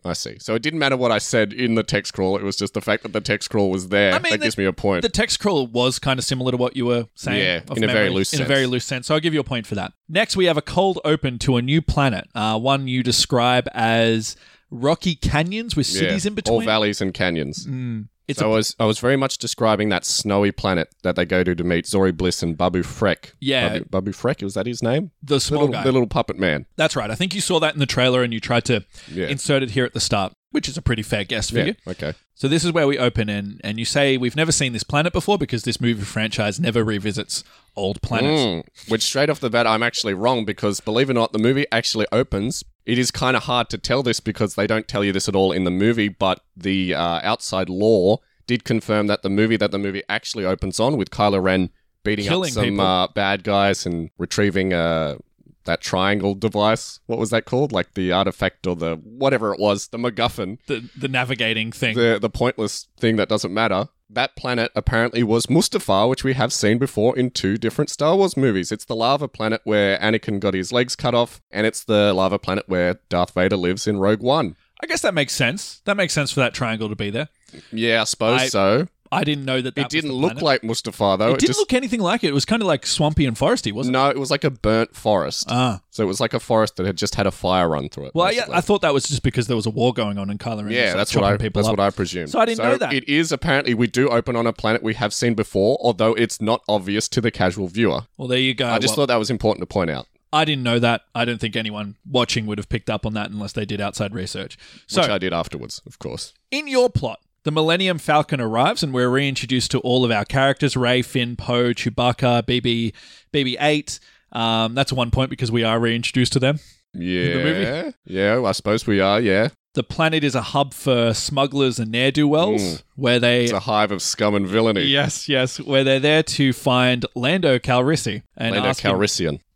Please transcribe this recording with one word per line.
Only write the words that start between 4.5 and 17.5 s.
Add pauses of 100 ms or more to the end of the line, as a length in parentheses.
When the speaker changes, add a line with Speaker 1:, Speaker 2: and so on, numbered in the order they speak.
Speaker 1:
me
a
point.
Speaker 2:
the
text
scroll
was
kinda
similar
to
what
you
were (100)
saying
Speaker 1:
Yeah, (100)
Speaker 2:
off
Speaker 1:
in
a
very
Speaker 2:
memory.
Speaker 1:
loose
Speaker 2:
In
a
very
Speaker 1:
sense.
Speaker 2:
loose
sense.
So
I'll
give
you
a
point
for
that. (160)
Next,
we
have
a
cold
open
to
a
new
planet,
uh,
one
you
describe
as (340)
rocky
canyons
with
Speaker 1:
Yeah,
Speaker 2:
cities
in
Speaker 1:
all
Speaker 2:
between.
Speaker 1:
valleys
and
canyons.